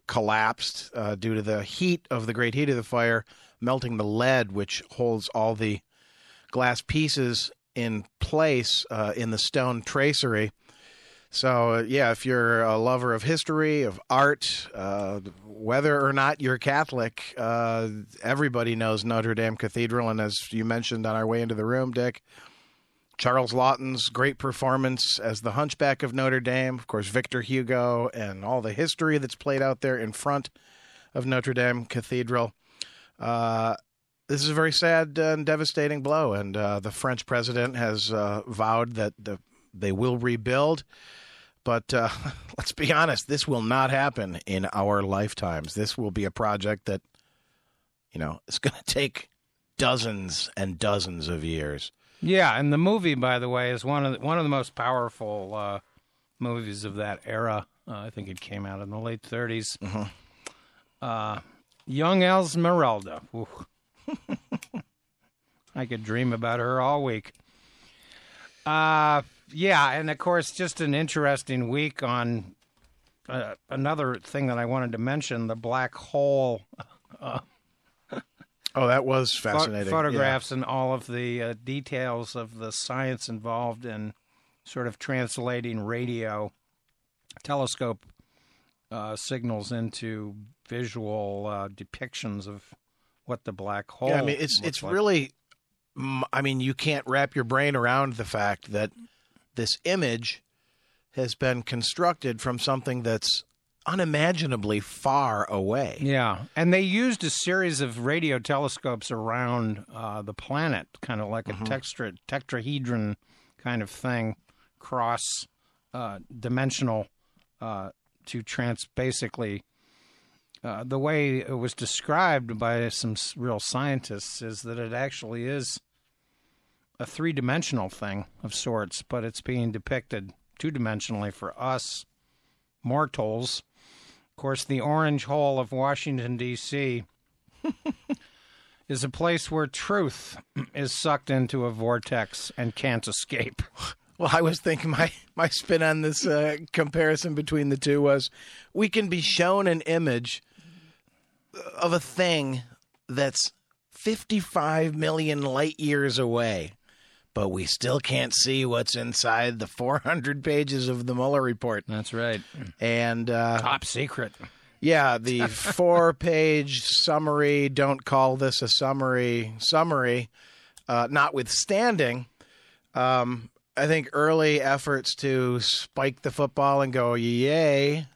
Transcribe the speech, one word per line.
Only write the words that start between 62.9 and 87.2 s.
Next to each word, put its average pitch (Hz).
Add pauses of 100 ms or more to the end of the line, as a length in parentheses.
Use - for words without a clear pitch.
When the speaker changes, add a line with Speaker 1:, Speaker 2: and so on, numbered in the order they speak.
Speaker 2:
Ooh. 113 (600)
<laughs> 302 (1600)
I 131
could 117
dream 117
about 117
her 127
all 143
week. 113 (1300)
Uh, 151 (300)
yeah, 156
and 156
of 151
course, 170
just 175
an 147
interesting 143
week 143
on, 120 (720)
uh, 107 (140)
another 135
thing 139
that 123
I 117
wanted 123
to 113
mention, 123
the 113
black 120
hole, 135 (580)
uh, 131 (1300)
Speaker 1:
Oh, 131
that 127
was 131
Speaker 2:
pho- -
Speaker 1:
fascinating. 104
Speaker 2:
photographs 135
Speaker 1:
Yeah. 131
Speaker 2:
and 127
all 131
of 120
the, 120
uh, 117
details 127
of 113
the 110
science 131
involved 117
in 107 (500)
sort 123
of 107
translating 120
radio 110 (880)